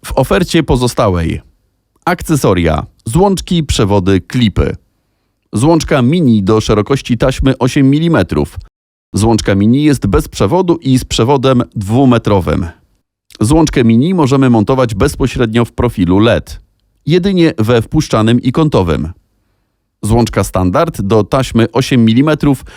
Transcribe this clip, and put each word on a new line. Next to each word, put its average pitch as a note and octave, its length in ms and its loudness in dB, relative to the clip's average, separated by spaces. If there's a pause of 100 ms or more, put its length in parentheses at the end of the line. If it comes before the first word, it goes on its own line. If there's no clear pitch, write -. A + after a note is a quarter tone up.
W - 120 -6
ofercie E3+ 460 0
pozostałej: G2 760 -2 (640)
akcesoria, A#2+ 800 0 (200)
złączki, F3 580 0
przewody, G2 580 0
klipy. - 540 -2 (760)
Złączka D3+ 480 0
mini B2 420 2
do G#2+ 180 2
szerokości A#2 560 -2
taśmy C3+ 400 0
osiem C#3 320 0
milimetrów. C3 680 -2 (560)
Złączka G#2+ 420 0
mini A#2 280 2
jest C#3+ 240 0
bez D3 200 0
przewodu F3 480 -2
i C3 240 0
z - 60 -6
przewodem B2+ 580 0 (120)
dwumetrowym. G#2 920 0 (720)
Złączkę C#3+ 440 2
mini A#2+ 300 2
możemy C3+ 360 2
montować A#2+ 460 0
bezpośrednio A#2+ 720 -2
w - 60 -16
profilu G2 480 0
led, G#2 420 0 (440)
jedynie F3 520 2
we A2+ 240 2
wpuszczanym A#2+ 600 0
i B2+ 100 -2
kątowym. F2+ 600 0 (920)
Złączka A2 400 0
standard G#2 580 -2
do A#2 220 0
taśmy A#2 480 0
osiem B2 340 0
milimetrów, C#3+ 600 0 (120)